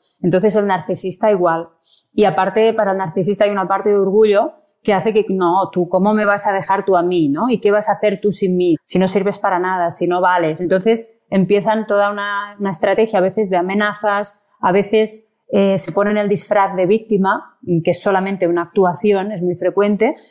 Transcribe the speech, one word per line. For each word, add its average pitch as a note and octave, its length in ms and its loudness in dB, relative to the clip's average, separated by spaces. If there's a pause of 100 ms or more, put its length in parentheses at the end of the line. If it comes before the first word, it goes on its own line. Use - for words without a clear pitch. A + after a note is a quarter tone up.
(220)
Entonces F#3 340 2
el G3+ 120 0
narcisista F#3 640 -2
igual. E3+ 380 0 (440)
Y G#3 120 2
aparte, G3 480 2
para G#3 180 0
el F#3+ 80 -2
narcisista F#3+ 460 -2
hay G3+ 40 2
una G3 180 -4
parte F#3+ 220 0
de G3+ 80 2
orgullo G#3 540 2 (320)
que G#3+ 100 0
hace G3 200 0
que, G#3 160 2
"No, F#3 420 0
tú, F3 180 -2
¿cómo F#3+ 240 2
me G#3+ 120 0
vas G3+ 200 0
a G#3 80 0
dejar F#3+ 320 -2
tú F#3+ 100 2
a E3+ 60 4
mí, F3 260 0
no? E3 220 -2
¿Y A3 100 0
qué G#3 120 0
vas G#3 180 0
a G#3 40 2
hacer G3+ 280 -2
tú G#3 100 0
sin F3+ 240 0
mí? F3+ 200 2 (100)
Si - 140 -2
no F#3 80 2
sirves G3 320 -2
para F#3+ 180 0
nada, F3+ 320 -2
si E3+ 180 -4
no F3+ 140 0
vales". F3 400 0
Entonces F#3+ 600 -2 (100)
empiezan G3+ 560 0
toda G3+ 240 2
una, G3+ 480 -8
una G3 100 -4
estrategia G3 480 0
a F3+ 60 2
veces F#3+ 260 -2
de F#3 80 0
amenazas, G3+ 840 -2 (180)
a F#3 100 0
veces, G#3+ 600 0 (200)
eh, G3 280 2
se - 120 -6
ponen G3+ 260 0
el G#3 120 -2
disfraz A#3+ 460 0
de F3+ 120 0
víctima, G#3 720 0 (260)
que F3+ 80 0
es F3 100 -2
solamente F#3+ 460 0
una E3+ 160 0
actuación, F#3+ 680 0
es F#3 100 -8
muy F3+ 140 -2
frecuente, G3+ 600 0 (160)